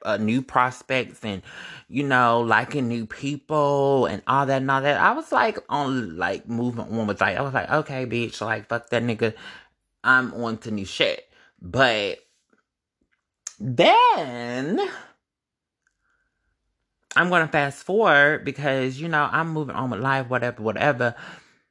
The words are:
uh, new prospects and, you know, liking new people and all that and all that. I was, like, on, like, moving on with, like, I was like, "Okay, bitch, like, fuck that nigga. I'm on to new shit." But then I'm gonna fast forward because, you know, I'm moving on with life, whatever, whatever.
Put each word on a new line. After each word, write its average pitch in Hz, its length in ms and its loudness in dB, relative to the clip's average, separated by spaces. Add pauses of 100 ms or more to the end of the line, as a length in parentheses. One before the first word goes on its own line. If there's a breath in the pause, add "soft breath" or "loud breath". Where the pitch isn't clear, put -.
uh, 104 140 0
new 110 260 0
prospects 127 800 -2
and, 98 180 -6 (460 loud breath)
you 135 140 -4
know, 123 380 4
liking 117 480 2
new 117 180 -4
people 143 1000 0
and 95 200 -6
all 135 200 2
that 135 140 0
and 135 100 -2
all 135 120 2
that. 143 180 2
I 190 120 4
was, 320 180 -6
like, 233 280 2 (100)
on, 131 480 -2
like, 90 320 -4
moving 117 320 -4
on 110 260 -4
with, 101 140 -4
like, 95 160 2
I 139 60 -2
was 135 120 -4
like, 117 160 -2
"Okay, 139 360 -2
bitch, 113 340 -4
like, 110 280 -4
fuck 117 220 -6
that 117 120 2
nigga. 117 320 0 (680 loud breath)
I'm 127 320 4
on 113 240 -6
to 113 120 -12
new 104 140 -6
shit." - 440 -2 (340 soft breath)
But 104 560 0 (1400)
then 165 1200 2 (2250 loud breath)
I'm 170 120 4
gonna 165 200 2
fast 143 360 -2
forward 156 600 4
because, 135 560 -2
you 165 80 -6
know, 151 220 0
I'm 165 200 -2
moving 151 260 -4
on 123 140 -2
with 101 100 -4
life, 135 280 0
whatever, 123 340 -2
whatever. 120 520 0 (560 loud breath)